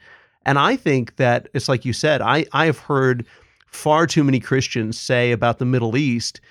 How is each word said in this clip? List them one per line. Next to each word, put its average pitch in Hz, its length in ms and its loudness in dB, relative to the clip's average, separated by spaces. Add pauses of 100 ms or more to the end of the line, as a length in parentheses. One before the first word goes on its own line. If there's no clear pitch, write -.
(460)
And 139 120 2
I 185 180 2
think 131 400 -2
that 123 360 0
it's - 160 -4
like 127 160 0
you 123 80 -2
said, 143 300 0
I, 131 300 0
I 151 140 2
have 156 120 0
heard 131 480 0 (400)
far 156 400 0
too 160 160 0
many 135 160 2
Christians 117 640 -4
say 123 320 0
about 117 260 0
the 131 60 -4
Middle 123 320 0
East 123 440 -2 (100)